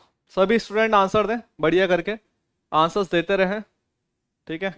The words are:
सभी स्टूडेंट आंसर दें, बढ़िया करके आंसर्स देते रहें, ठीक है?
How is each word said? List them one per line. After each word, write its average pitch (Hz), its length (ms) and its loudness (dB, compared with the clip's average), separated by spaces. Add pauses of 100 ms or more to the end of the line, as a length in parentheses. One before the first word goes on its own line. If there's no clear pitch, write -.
(320)
सभी 196 260 2
स्टूडेंट 220 360 -2
आंसर 196 320 2
दें, 226 120 -2 (220)
बढ़िया 165 260 2
करके 180 320 -2 (540)
आंसर्स 165 380 0
देते 175 260 0
रहें, 190 260 -2 (840)
ठीक 165 160 -10
है? 196 160 -6